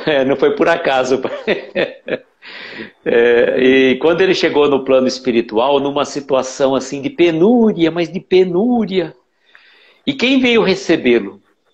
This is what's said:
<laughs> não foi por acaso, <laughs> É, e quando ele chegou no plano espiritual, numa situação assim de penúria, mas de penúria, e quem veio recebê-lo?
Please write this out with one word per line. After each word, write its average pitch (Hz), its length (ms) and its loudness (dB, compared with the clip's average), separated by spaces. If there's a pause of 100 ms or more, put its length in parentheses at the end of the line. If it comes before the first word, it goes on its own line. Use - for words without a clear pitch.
<laughs> 135 180 2
não 135 100 0
foi 143 200 2
por 165 120 0
acaso, 131 520 0 (640)
<laughs> - 420 -10 (760)
É, 120 560 2
e 131 360 4
quando 165 240 0
ele 190 140 2
chegou 151 340 2
no 135 160 0
plano 131 220 2
espiritual, 120 760 0
numa 143 240 -4
situação 135 720 -2
assim 135 260 -6
de 131 100 -6
penúria, 175 800 2
mas 165 200 -4
de 180 100 -10
penúria, 185 960 0 (920)
e - 60 -2
quem 262 280 0
veio 240 220 2
recebê-lo? 123 800 0 (340)